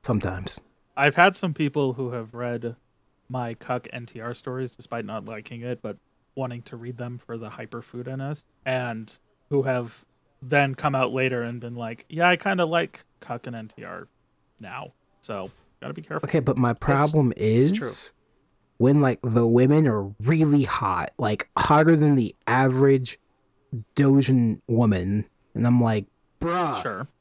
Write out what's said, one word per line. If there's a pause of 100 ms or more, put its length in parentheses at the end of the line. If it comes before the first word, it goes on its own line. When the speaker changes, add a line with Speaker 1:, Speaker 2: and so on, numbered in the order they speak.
Speaker 1:
sometimes. (360)
Speaker 2:
I've
had
some
people
who
have
read (520)
my
cuck
N
T
R
stories,
despite
not
liking
it,
but (380)
wanting
to
read
them
for
the
hyperfood
in
us, (200)
and (320)
who
have (360)
then
come
out
later
and
been
like,
"Yeah,
I
kinda
like (160)
cuck
and
N
T
R (500)
now." (280)
So, (320)
gotta
be
careful.
Speaker 1:
Okay,
but
my
Speaker 3:
It's,
Speaker 1:
problem
Speaker 3:
it's
true.
Speaker 1:
is (680)
when,
like,
the
women
are (180)
really
hot,
like,
hotter
than
the (120)
average (800)
Dojin
woman, (280)
and
I'm
like, (340)
"Bruh,
Speaker 2:
Sure. (120)